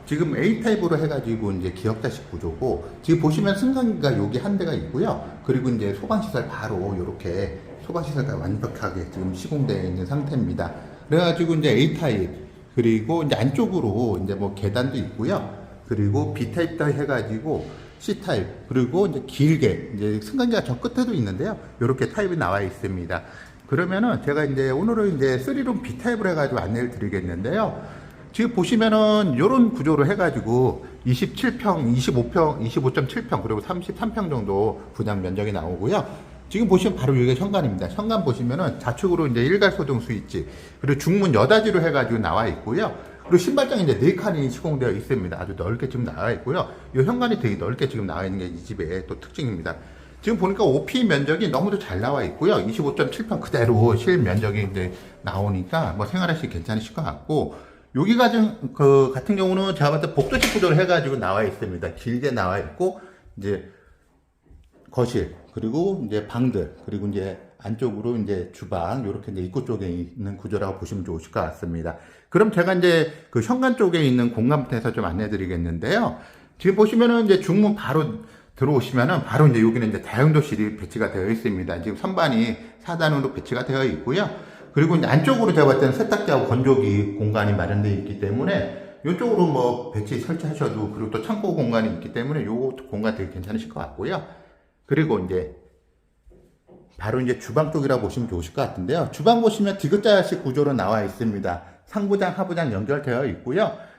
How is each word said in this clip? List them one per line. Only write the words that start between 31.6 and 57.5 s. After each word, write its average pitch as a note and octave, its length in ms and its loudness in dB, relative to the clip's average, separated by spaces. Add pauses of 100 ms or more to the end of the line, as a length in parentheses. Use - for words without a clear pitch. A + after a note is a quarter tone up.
이십오 A#2+ 400 2
평, D3+ 320 2
이십오점 C3 460 0
칠 - 200 -6
평, - 140 -2
그리고 G#2+ 200 -2
삼십삼 F#3 520 -6
평 G#3 160 -2
정도 G2+ 500 0 (140)
분양 G2+ 300 -4
면적이 G#2 300 -2
나오고요. F#2 520 -2 (440)
지금 G#3+ 180 0
보시면 F#3 280 4
바로 C3+ 200 2
여기가 B2 180 4 (100)
현관입니다. C#3 440 0
현관 G#3+ 360 -2
보시면은 B2+ 540 -2
좌측으로 E3 480 0
이제 A#2 180 2
일괄 G3 280 4
소등 C3+ 300 -2
스위치, G2 460 -6 (320)
그리고 C#3 200 0
중문 F#3+ 340 2
여닫이로 G3+ 480 6
해가지고 C3+ 380 2
나와 G2 300 0
있고요. C3 460 -4 (280)
그리고 F3 140 6
신발장이 B3+ 480 2
이제 B2+ 120 4
네 C#3 180 4
칸이 D3+ 360 -2
시공되어 B2+ 400 -2
있습니다. F#2 500 -4
아주 F2+ 160 -8
넓게 A#2 320 -4
지금 B2 160 -4
나와 F#2 280 -4
있고요. C#3+ 360 -4 (260)
이 B2+ 40 4
현관이 A#3 400 2
되게 G#2 160 0
넓게 A2+ 340 -2
지금 A2 160 -6
나와 E2+ 180 -4
있는 F#2+ 140 -4
게 F#2 80 -6
이 E2+ 180 -10
집의 F#2 440 -6
또 - 120 -10
특징입니다. F2 580 -6 (440)
지금 A3 160 0
보니까 G3 260 0
오피 F#3+ 400 2
면적이 E3 460 2
너무도 F3+ 300 0
잘 F#2 200 -6
나와 B2+ 240 -2
있고요. D#3 380 0
이십오점칠 C#3 680 -2
평 G#3+ 140 -2
그대로 A#2 560 4
실 F3+ 220 2
면적이 G#2 520 0
이제 F2+ 220 -4 (280)
나오니까 F#2+ 760 -2
뭐 G#2 80 -2
생활하시기 E3+ 420 0
괜찮으실 G#2+ 460 -6
것 D#3+ 100 -6
같고, C#3 540 -2 (360)